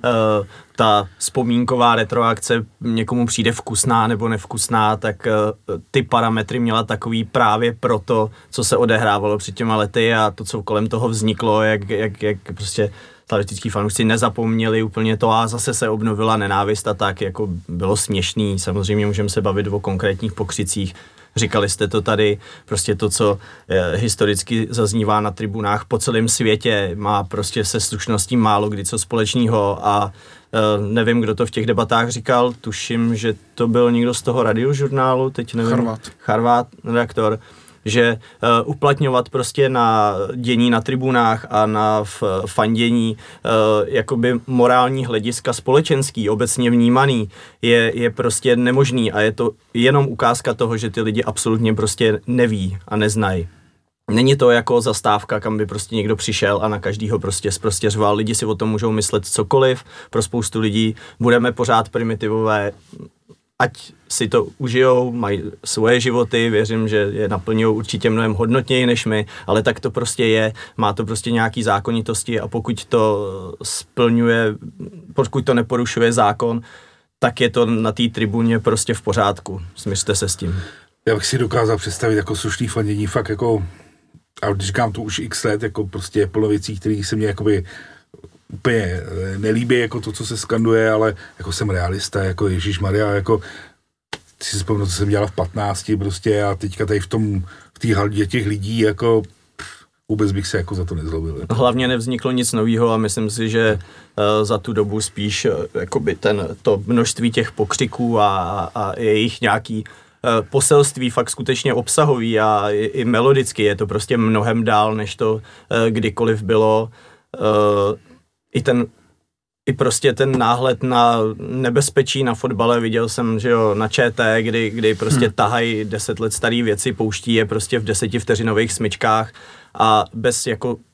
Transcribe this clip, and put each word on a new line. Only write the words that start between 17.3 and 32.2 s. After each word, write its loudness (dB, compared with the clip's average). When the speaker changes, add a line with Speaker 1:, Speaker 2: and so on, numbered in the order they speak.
Speaker 1:
bylo -2
směšný. -2
Samozřejmě 0
můžeme -2
se -2
bavit 0
o -2
konkrétních -2
pokřicích. -6
Říkali 2
jste -2
to 0
tady, 2
prostě -2
to, -2
co, 0
eh, 0
historicky 0
zaznívá 0
na -2
tribunách -4
po -2
celém 0
světě, 2
má 0
prostě -4
se -2
slušností -2
málo 2
kdy -6
co -4
společného 0
a, 0
eh, 0
nevím, 2
kdo 0
to 0
v -8
těch -4
debatách 2
říkal, 2